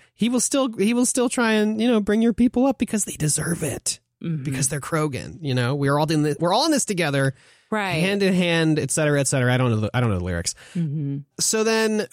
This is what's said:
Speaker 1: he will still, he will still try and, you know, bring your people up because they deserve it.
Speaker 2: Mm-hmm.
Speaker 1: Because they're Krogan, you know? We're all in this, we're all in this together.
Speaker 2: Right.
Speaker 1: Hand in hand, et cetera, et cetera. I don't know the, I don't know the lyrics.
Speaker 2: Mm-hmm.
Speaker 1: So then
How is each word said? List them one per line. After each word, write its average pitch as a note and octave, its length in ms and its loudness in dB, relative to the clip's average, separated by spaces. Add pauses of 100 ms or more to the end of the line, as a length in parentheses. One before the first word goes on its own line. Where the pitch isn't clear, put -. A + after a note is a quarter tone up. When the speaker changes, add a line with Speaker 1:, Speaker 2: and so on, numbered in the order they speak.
(140)
Speaker 1:
he G#3+ 140 0
will B3 100 0
still, C4 360 0
he G#3+ 200 2
will B3 120 2
still B3 220 0
try A3+ 260 0
and, G#3+ 280 0
you A#3+ 80 2
know, A3+ 80 4
bring G#3+ 240 0
your A#3 100 4
people B3 340 2
up C#4 120 0
because G#3 260 -2
they - 120 -10
deserve D#3 480 -2
it. - 340 -6 (240)
Speaker 2:
Mm-hmm. D#3 220 -4
Speaker 1:
Because C3+ 240 -2
they're D3 120 -4
Krogan, C3 640 -4
you C#3 140 -2
know? B2+ 180 0
We're C#3 240 0
all D3+ 100 0
in D3+ 140 2
this, D3 160 0
we're F3 160 0
all C4+ 120 2
in E4 40 2
this C#4+ 140 2
together. C#3 500 0 (340)
Speaker 2:
Right. G3 260 -2
Speaker 1:
Hand G3 280 0
in F#3+ 100 4
hand, E3 460 2
et C3+ 140 -2
cetera, D3 260 2
et C#3 80 2
cetera. B2 260 2
I B2+ 40 2
don't B2+ 140 2
know A2 100 0
the, G#2+ 120 -2
I A#2+ 80 -2
don't A#2 100 2
know F#2+ 80 0
the F2+ 60 -4
lyrics. F2 300 -4 (220)
Speaker 2:
Mm-hmm. C#3+ 420 -4 (220)
Speaker 1:
So A3 240 0
then A3 480 0